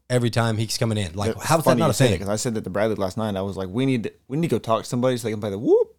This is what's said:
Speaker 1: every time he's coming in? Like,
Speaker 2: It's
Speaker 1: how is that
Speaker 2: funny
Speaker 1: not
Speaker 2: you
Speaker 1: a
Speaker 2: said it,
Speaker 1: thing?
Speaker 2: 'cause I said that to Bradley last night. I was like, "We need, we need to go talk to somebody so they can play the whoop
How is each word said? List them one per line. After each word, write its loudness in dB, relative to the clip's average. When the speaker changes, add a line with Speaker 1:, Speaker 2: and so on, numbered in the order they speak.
Speaker 1:
every 2
time 0
he's -2
coming 0
in? -4
Like, -2
Speaker 2:
It's -14
Speaker 1:
how 2
is 0
that 4
Speaker 2:
funny 4
Speaker 1:
not 4
Speaker 2:
you 2
Speaker 1:
a 2
Speaker 2:
said 4
it, 6
Speaker 1:
thing? 0
Speaker 2:
'cause -6
I 0
said -2
that -4
to -8
Bradley 0
last -4
night. -2
I -2
was -4
like, -6
"We -2
need, 0
we -6
need 0
to 0
go 2
talk 0
to -12
somebody 0
so -4
they -2
can -4
play -4
the -4
whoop 2